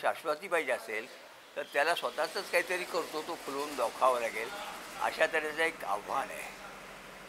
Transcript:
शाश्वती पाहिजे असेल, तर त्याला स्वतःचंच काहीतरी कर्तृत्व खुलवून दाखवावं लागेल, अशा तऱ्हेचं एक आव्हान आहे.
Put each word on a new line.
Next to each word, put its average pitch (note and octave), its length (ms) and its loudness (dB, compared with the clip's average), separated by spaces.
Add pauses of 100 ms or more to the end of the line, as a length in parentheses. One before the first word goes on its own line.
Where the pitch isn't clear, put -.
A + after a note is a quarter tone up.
शाश्वती D3+ 460 2
पाहिजे E3 240 2
असेल, A2 360 -2 (480)
तर - 80 -2 (100)
त्याला D3+ 220 6
स्वतःचंच D#3+ 560 -2
काहीतरी F3 320 4
कर्तृत्व D#3+ 500 -2
खुलवून C#3+ 420 -4
दाखवावं B2 460 4
लागेल, A2 280 -2 (520)
अशा A#2+ 240 4
तऱ्हेचं D#3 380 2
एक E3 220 0
आव्हान G#2 440 0
आहे. D#2 200 -8 (800)